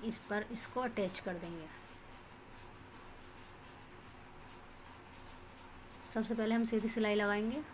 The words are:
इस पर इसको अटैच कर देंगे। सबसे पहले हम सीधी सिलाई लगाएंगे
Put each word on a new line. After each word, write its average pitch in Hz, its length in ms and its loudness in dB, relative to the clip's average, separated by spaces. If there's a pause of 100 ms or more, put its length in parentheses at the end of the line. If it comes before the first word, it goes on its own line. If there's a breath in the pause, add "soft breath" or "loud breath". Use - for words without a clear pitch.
इस 226 140 2 (120)
पर 208 220 4
इसको - 280 -2
अटैच 214 400 2
कर 180 140 0
देंगे। 170 340 -4 (4000)
सबसे 220 200 4
पहले 226 200 6
हम 233 100 8
सीधी 220 240 6
सिलाई 214 260 6
लगाएंगे 214 480 6 (120)